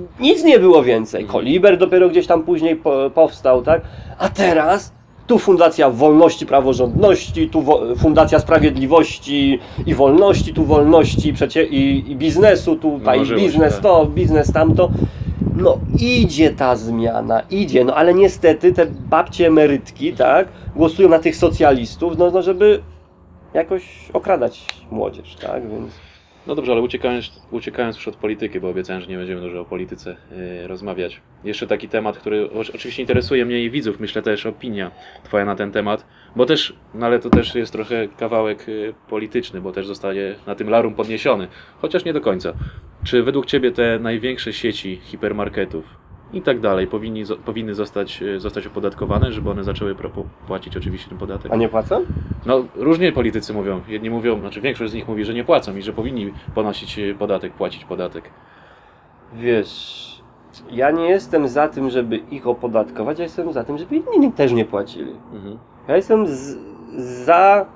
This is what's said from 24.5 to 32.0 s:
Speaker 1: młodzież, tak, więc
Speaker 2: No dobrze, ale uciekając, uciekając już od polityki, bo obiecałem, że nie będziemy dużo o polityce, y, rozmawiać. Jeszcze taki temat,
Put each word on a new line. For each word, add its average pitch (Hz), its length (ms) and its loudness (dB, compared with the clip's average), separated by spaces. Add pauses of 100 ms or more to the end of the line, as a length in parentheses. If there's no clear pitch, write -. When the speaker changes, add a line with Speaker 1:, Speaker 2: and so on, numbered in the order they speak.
Speaker 1:
młodzież, 98 460 -8
tak, 120 340 -10
więc 113 220 -12 (540)
Speaker 2:
No 147 80 -6
dobrze, 127 180 -2
ale 113 100 2
uciekając, 123 680 -6
uciekając 117 460 -8
już - 120 -12
od 104 80 -14
polityki, 107 440 -6
bo 92 80 -6
obiecałem, 92 340 -8
że 87 60 -16
nie 95 80 -10
będziemy 90 240 -10
dużo 90 200 -12
o 87 40 -12
polityce, 90 520 -12 (480)
y, - 40 -14
rozmawiać. 92 520 -10 (240)
Jeszcze 104 220 -8
taki 107 220 -4
temat, 107 300 -4